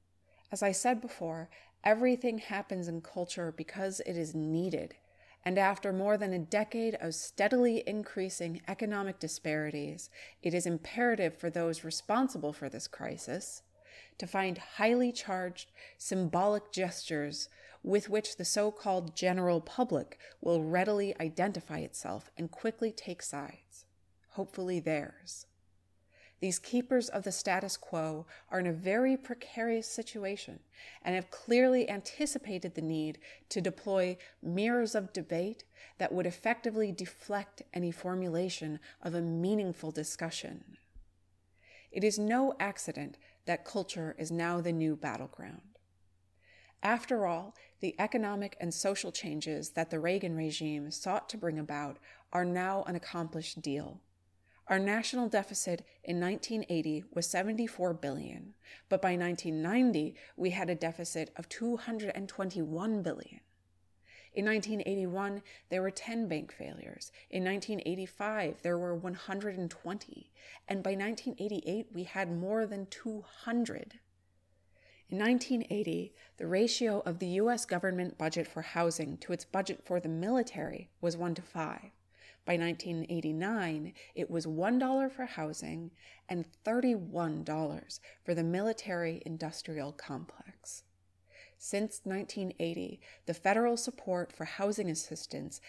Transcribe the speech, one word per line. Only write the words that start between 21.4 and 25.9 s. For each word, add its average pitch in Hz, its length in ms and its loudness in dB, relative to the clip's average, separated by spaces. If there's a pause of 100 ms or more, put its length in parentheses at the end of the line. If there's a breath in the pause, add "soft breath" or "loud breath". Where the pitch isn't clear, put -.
itself - 580 -6
and 165 120 -2
quickly 220 440 -2
take - 280 -8
sides, - 640 -10 (460)
hopefully 185 500 -2
theirs. - 680 -4 (920 soft breath)